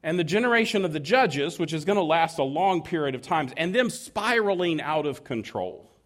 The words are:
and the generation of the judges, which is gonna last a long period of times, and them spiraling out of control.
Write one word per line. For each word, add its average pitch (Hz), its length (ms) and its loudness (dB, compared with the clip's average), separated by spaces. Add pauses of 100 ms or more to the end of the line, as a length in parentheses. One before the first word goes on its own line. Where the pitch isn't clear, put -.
and 165 160 0
the 175 40 2
generation 220 600 2
of 160 80 -2
the 156 60 -2
judges, 143 580 2
which 160 160 -2
is 156 100 -4
gonna 196 200 2
last 160 340 2
a 147 60 2
long 170 400 0
period 143 320 -2
of 123 80 -8
times, 151 340 -2
and 170 160 -2
them 240 160 2
spiraling 202 920 0
out 147 260 0
of 131 160 -6
control. 104 680 -6 (160)